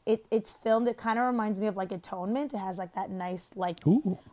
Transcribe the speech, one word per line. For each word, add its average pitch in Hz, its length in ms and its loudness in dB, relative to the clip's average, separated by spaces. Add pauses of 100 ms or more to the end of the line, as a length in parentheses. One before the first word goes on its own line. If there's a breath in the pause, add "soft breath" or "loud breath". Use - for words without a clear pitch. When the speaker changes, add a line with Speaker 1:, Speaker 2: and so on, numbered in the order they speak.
Speaker 1:
it, 220 240 0
it's 220 220 0
filmed, 226 380 2
it 226 120 -6
kinda 226 200 0
reminds 220 400 0
me 214 60 2
of, 196 100 -2
like, 190 160 -4
Atonement. 202 600 -4
It 240 40 -4
has, 190 200 -4
like, 180 180 -8
that 190 140 -4
nice, 185 460 -6
like, 180 320 -2
Speaker 2:
Ooh. 196 320 4 (140)